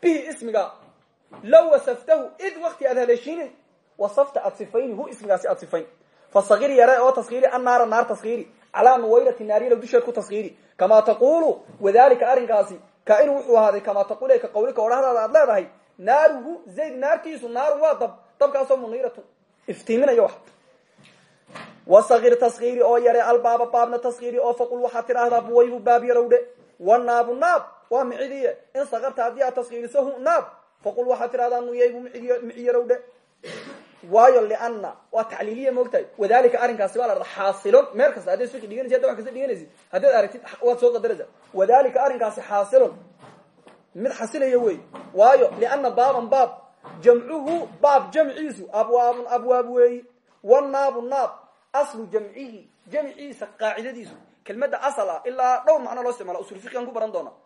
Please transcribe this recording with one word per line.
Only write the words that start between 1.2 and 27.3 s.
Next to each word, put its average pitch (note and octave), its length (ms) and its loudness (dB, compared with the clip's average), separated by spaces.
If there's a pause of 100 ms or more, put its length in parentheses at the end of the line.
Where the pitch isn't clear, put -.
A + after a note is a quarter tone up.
Law D#4+ 280 6
wasaftahu, C#4 680 -2
id F#4+ 240 -8
waqti D#4+ 240 -6
aad B3 100 -2
haleeshiini, B3+ 540 -2 (460)
wasafta A#3 480 -2
aad G3 120 -4
sifayni, A#3 360 -6
hu A#3+ 160 -10
ismigaasi G3+ 380 -4
aad F3+ 120 -2
sifayn. D#3+ 260 -8 (480)
Fasagir G#3 380 2
yare B3 280 6
oo B3+ 120 4
taskiiri, B3+ 340 -2
annaara B3 400 2
naar A3+ 220 0
taskiiri, A#3 440 -8 (220)
calaa B3 240 6
nuwayrati A#3 460 2
naari G#3+ 260 0
low A#3 100 2
dusheed A#3+ 240 0
ku A#3+ 80 -8
taskiiri. G#3 460 -8 (200)
Kamaa G#3+ 240 6
taquulu, C4 640 2 (140)
wadaalika A#3+ 480 4
arrinkaasi, A3 480 0 (300)
kaa'inu C#4 300 2
wuxuu B3 220 2
ahaaday, G#3 240 2
kamaa G3+ 220 -4
taquulu, B3+ 300 -2
ay A#3+ 60 2
ka - 80 -10
qawlika A3 340 -4
odhahdaada B3 400 0
aad A3 100 -4
leedahay, B3 340 2 (320)
naaruhu, C#4+ 680 0
Zayd B3+ 300 -10
naartiisu, C#4+ 520 -4
naaru C#4+ 320 -4
waa D#4 140 0
dab, A3+ 160 -6 (280)
dabkaasoo C4+ 380 0
muniiratu, A#3+ 460 -10 (440)
iftiiminaya A#3 560 0
wax. - 100 0 (1500)
Wasagir A3+ 520 6
taskiiri A#3+ 440 0
oo A#3 140 4
yare, A#3+ 240 4
albaaba A#3+ 440 2
baabna A#3+ 340 -2
taskiiri A#3+ 400 -6
oo A#3+ 140 -2
faqul B3 280 -6
waxaad A#3+ 260 -4
tidhaahdaa, A#3+ 340 0
buwaybu A#3+ 380 2
baab A#3+ 240 2
yarowdhe, A#3+ 360 2 (400)
wannaabu A#3+ 560 0